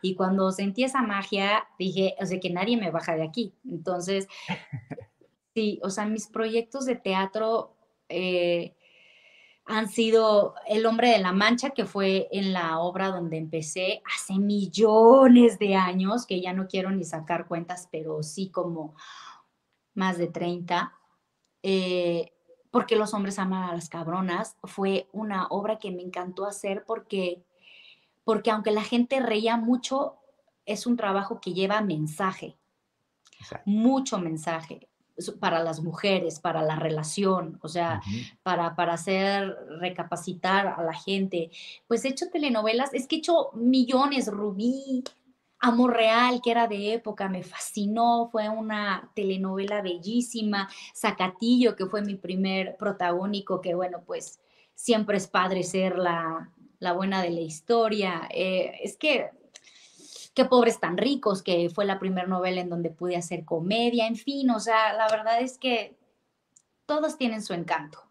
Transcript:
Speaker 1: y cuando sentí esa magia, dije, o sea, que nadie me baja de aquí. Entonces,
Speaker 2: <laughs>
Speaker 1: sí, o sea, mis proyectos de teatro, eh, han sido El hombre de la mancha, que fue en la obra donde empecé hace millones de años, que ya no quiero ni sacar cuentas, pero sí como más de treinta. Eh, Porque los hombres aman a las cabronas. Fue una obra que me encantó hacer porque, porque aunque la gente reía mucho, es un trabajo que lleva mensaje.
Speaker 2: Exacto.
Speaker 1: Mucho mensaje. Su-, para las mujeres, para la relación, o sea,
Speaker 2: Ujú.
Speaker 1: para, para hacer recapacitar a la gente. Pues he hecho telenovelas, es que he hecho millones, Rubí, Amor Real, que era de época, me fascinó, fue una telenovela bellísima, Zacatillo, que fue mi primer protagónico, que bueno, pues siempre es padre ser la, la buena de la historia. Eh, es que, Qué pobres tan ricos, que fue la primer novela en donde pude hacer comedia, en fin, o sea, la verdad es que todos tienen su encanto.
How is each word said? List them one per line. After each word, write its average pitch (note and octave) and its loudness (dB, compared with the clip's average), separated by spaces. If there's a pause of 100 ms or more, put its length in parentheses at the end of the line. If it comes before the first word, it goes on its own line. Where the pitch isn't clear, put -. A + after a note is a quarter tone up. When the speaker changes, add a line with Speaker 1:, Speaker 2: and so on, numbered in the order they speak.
Speaker 1:
y F#3 -2
cuando F#3+ 2
sentí G3 -2
esa C4 0
magia, G3+ -2 (100)
dije, F#3 0
o F#3+ -4
sea, F#3 -4
que F3+ -4
nadie G3 0
me G3 -2
baja E3 -2
de D#3+ -2
aquí. F#3+ -6 (140)
Entonces, F3+ -4 (220)
Speaker 2:
<laughs> - -14
Speaker 1:
sí, G#3+ -2
o G3 -4
sea, G#3 -4
mis A3 -4
proyectos A#3 -4
de B3+ -2
teatro, G#3 -2 (340)
eh, F3 0 (920)
han A3 -2
sido A3 4 (120)
El A3 2
hombre A3+ 6
de A3+ 8
la F#3 2
mancha, A3+ 4
que A#3 -2
fue F#3+ 0
en F#3+ 0
la E3 0
obra F3+ -2
donde F3 -4
empecé D#3+ -4 (140)
hace F#3+ -4
millones A3 8
de G3 4
años, F#3+ 2
que F#3 -2
ya F#3 -6
no F#3+ -4
quiero F#3+ -4
ni F#3+ -2
sacar E3 -6
cuentas, E3+ -8
pero D#3 -6
sí F#3+ -8
como E3 -6 (1000)
más F#3 0
de E3+ 0
treinta. F3 -4 (680)
Eh, F3+ 0 (380)
Porque B3 2
los G#3+ 0
hombres G3 -4
aman F#3 -2
a E3+ -4
las E3+ -8
cabronas. F3+ -4
Fue G3 -2
una G3+ -6
obra G#3 -2
que G#3 -10
me F3+ -10
encantó F#3 -8
hacer G3+ -6
porque, F#3+ -4 (800)
porque G#3+ 2
aunque G#3+ 0
la G#3+ 0
gente B3 2
reía A3+ 0
mucho, B3 -2 (500)
es G#3 -6
un A#3+ 2
trabajo G3+ -2
que F3+ -6
lleva G3 2
mensaje. E3+ -4 (840)
Speaker 2:
Exacto. - -2
Speaker 1:
Mucho C4 2
mensaje. D#3+ -6 (300)
Su-, F3+ -10
para E3+ 2
las D#3+ -4
mujeres, F3 0
para D#3+ -2
la D#3 0
relación, D#3+ -2
o D#3+ -12
sea, E3+ -2
Speaker 2:
Ujú. A2+ -6 (120)
Speaker 1:
para, E3+ 0
para E3+ 0
hacer G3 -2 (260)
recapacitar F3+ -2
a E3+ -4
la D#3+ -2
gente. F#3+ -4 (360)
Pues A3+ -2
he C4+ 0
hecho C4+ -4
telenovelas, B3 0
es C4 -4
que D#4+ 0
he - -4
hecho D#4+ 2
millones, B3+ 4
Rubí, A#3+ -2 (540)
Amor B3 4
Real, A#3 4
que A#3 2
era A#3 4
de G#3 -2
época, G#3 -6
me F#3 -4
fascinó, A#3 0
fue G#3+ -2
una G#3+ -4
telenovela G3 -2
bellísima, G3+ -2 (260)
Zacatillo, A3 2
que F#3+ -4
fue G#3 -4
mi G3+ -4
primer F#3+ -2
protagónico, F#3+ -2
que F3 -4
bueno, F3+ -6
pues - -12 (340)
siempre G#3 2
es F#3+ -6
padre F#3 0
ser F#3 0
la, E3 -2 (280)
la F3+ -2
buena F#3+ 0
de F3 -2
la E3+ -4
historia. G3 0
Eh, F#3 -2
es G3+ -8
que, C#4 0 (1080)
Qué C4 6
pobres B3 4
tan F3 0
ricos, G#3+ 0
que F3 2
fue G3+ -2
la G3 -2
primer F#3 -2
novela F#3 -2
en F3+ -6
donde E3+ -4
pude F3+ -4
hacer E3+ -6
comedia, A3 0
en A3+ -4
fin, C#4 -2
o A3 0
sea, A3 2
la A3 2
verdad A3 0
es B3+ -6
que A#3 -2 (920)
todos D4+ -2
tienen A3+ -2
su G3 -6
encanto. D#3+ -6 (120)